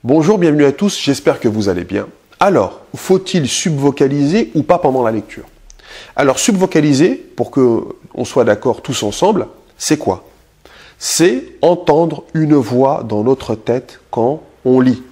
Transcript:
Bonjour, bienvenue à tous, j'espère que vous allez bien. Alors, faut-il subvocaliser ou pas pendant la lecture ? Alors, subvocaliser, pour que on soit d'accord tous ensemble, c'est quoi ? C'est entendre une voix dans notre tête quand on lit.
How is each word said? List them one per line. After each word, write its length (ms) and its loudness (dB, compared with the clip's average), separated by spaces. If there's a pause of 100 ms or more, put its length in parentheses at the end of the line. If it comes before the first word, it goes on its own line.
Bonjour, 300 2
bienvenue 280 4
à 60 4
tous, 300 -2
j'espère 380 -2
que 80 -2
vous 200 -2
allez 160 -2
bien. 220 -6 (340)
Alors, 420 0 (140)
faut-il 520 -2
subvocaliser 1040 0
ou 80 0
pas 160 2
pendant 240 0
la 100 0
lecture ? 340 -8 (680)
Alors, 220 2
subvocaliser, 760 2
pour 340 -8
que 320 2 (320)
on 100 -8
soit 200 0
d'accord 400 0
tous 180 -6
ensemble, 460 -2 (320)
c'est 180 0
quoi ? 280 -4 (760)
C'est 460 0 (180)
entendre 600 0 (120)
une 180 2
voix 500 0
dans 200 -4
notre 320 0
tête 440 -6 (120)
quand 320 -2 (200)
on 160 4
lit. 220 2 (100)